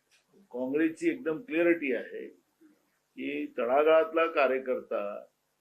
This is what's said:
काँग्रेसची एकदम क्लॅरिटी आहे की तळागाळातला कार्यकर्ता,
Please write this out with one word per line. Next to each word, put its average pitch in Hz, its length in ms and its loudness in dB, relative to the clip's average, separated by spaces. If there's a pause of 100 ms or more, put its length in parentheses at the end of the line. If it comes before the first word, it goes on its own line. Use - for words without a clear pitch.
(520)
काँग्रेसची 156 580 -2
एकदम 151 320 -4
क्लॅरिटी 165 520 0
आहे - 340 -8 (880)
की 143 420 -8
तळागाळातला 156 680 4
कार्यकर्ता, 127 1000 -2 (360)